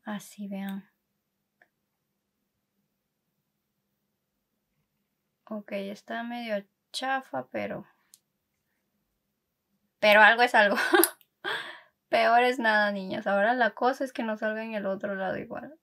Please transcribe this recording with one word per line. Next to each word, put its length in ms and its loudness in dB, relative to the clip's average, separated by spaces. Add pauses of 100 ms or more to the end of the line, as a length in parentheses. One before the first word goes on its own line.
Así, 400 -12
vean. 400 -10 (4000)
Ok, 280 -12
está 500 -10
medio 420 -6 (280)
chafa, 580 -4
pero... 360 -8 (2250)
Pero 220 8
algo 200 8
es 120 2
algo. 220 4
<laughs> 420 2 (920)
Peor 360 4
es 140 2
nada, 340 2
niñas. 340 -8
Ahora 280 2
la 180 0
cosa 320 -2
es 100 -10
que 80 -6
no 160 -4
salga 260 -6
en 100 -10
el 120 -6
otro 280 -6
lado 240 -6
igual. 440 -14